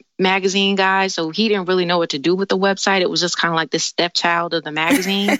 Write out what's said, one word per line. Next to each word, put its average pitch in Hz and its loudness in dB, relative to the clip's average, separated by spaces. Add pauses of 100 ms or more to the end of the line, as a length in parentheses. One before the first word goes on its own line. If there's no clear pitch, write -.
(180)
magazine 190 2
guy, 190 2
so 170 -4
he 214 0
didn't 196 0
really 185 2
know 175 0
what 170 0
to 151 -4
do 147 0
with 190 0
the 196 0
website. 196 0
It 175 0
was 165 -4
just 175 -2
kinda 170 0
like 160 0
this 165 -2
stepchild 170 -2
of 160 -2
the 156 -10
magazine. 196 0